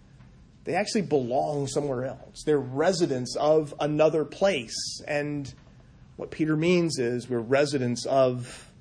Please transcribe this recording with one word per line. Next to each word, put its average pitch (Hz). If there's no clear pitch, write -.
they 147
actually 202
belong 143
somewhere 131
else. -
They're 151
residents 139
of 151
another 151
place. 147
And 147
what -
Peter 156
means 165
is 120
we're 120
residents 127
of 127